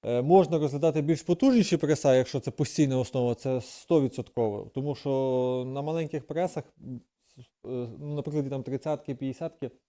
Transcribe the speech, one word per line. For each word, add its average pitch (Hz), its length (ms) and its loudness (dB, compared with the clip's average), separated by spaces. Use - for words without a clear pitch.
е, 120 180 0
можна 160 380 6
розглядати 147 420 0
більш 151 200 0
потужніші 226 560 4
преса, 143 380 4
якщо 131 240 2
це 127 120 -4
постійна 139 480 0
основа, 120 360 0
це 131 260 -4
стовідсотково. 120 1120 -2
Тому 139 220 -4
що 127 720 -2
на 135 140 -8
маленьких 156 460 -6
пресах, 135 360 -4
м, 127 200 -12
с-, 131 60 -20
е, 123 460 -10
ну, 147 160 -8
наприклад, 147 340 -4
там 135 140 -6
тридцятки, 139 520 -6
п'ятдесятки, 135 560 -8